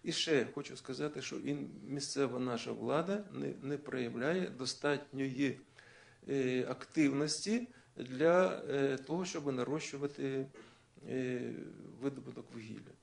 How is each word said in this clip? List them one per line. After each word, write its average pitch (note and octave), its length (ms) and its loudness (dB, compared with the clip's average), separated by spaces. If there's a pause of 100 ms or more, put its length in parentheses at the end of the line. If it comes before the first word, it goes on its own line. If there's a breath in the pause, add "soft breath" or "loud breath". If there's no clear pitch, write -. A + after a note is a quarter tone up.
І F3+ 80 -2
ще D#3 420 4
хочу C3+ 240 -8
сказати, C#3+ 440 -4
що C3 140 -6
і C#3 220 -2 (300)
місцева C#3 520 0
наша B2 320 -2
влада D3+ 520 0 (100)
не, C#3 280 -4
не C#3 160 -2
проявляє C3 720 0
достатньої, C3+ 1080 0 (720 loud breath)
е, B2+ 400 2
активності D3+ 960 2 (300 loud breath)
для, D#3+ 720 6
е, C3+ 280 4
того, D#3+ 280 -2
щоб D3 280 -2
нарощувати, C#3 920 -2 (640 loud breath)
е, B2+ 320 -2 (600)
видобуток B2+ 520 -6
вугілля. A2 380 -10 (120)